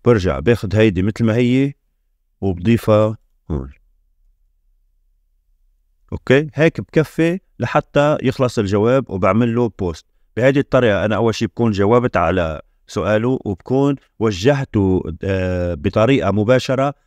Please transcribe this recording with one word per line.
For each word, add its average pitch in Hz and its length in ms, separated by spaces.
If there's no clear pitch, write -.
برجع 92 340
باخد 98 360
هيدي 104 280
مثل 110 220
ما 110 120
هي 127 380
وبضيفها 107 760
هون. 67 200
أوكي، 143 420
هيك 160 260
بكفي 160 600
لحتى 147 640
يخلص 123 360
الجواب 110 520
وبعمل 101 440
له 120 240
بوست. 87 280
بهيدي 135 240
الطريقة 110 440
أنا 107 120
أول 110 180
شي 113 120
بكون 117 240
جاوبت 107 460
على 85 440
سؤاله 110 580
وبكون 135 520
وجهته، 104 840
آه، 92 500
بطريقة 104 560
مباشرة 127 640